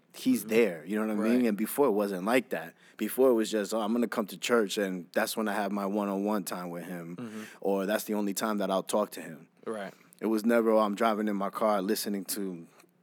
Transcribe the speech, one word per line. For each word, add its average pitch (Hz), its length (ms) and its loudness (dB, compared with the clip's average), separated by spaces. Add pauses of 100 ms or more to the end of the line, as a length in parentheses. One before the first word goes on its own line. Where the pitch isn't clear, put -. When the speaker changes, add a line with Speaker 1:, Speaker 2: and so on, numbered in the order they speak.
(140)
Speaker 1:
Yeah. - 60 -16
Speaker 2:
He's 127 200 2
Speaker 1:
Mm-hmm. 104 100 -10
Speaker 2:
there, 98 360 4
you 104 100 -2
know 110 100 0
what 110 60 -2
I 104 160 0
mean? 120 120 4
Speaker 1:
Right. 120 80 2
Speaker 2:
And 104 80 0
before, 110 300 0
it 113 60 2
wasn't 101 320 -2
like 123 260 0
that. 82 240 -8 (240)
Before, 123 320 4
it 120 40 6
was 110 160 2
just, 104 240 -2
"Oh, 113 60 0
I'm 107 120 -2
gonna 120 140 2
come 104 200 -2
to 92 100 -14
church, 113 420 0
and 92 360 -2
that's 110 220 -2
when 110 120 -2
I 98 60 -2
have 101 180 -2
my 101 140 -2
one-on-one 101 580 -2
time 90 260 -8
with 87 140 -10
him, 90 340 -10
Speaker 1:
Mm-hmm. 110 220 -12 (220)
Speaker 2:
or 98 240 2
that's 107 180 0
the 104 100 -2
only 101 200 0
time 107 240 -2
that 95 120 0
I'll 95 140 2
talk 104 280 0
to 92 100 -14
him." 82 260 -16 (180)
Speaker 1:
Right. 104 260 -8 (280)
Speaker 2:
It 101 60 -2
was 110 180 2
never, 117 260 6
"Oh, 110 100 8
I'm 101 140 2
driving 107 320 2
in 101 100 0
my 98 140 -2
car 107 320 2
listening 101 440 -2
to 90 400 -6 (360)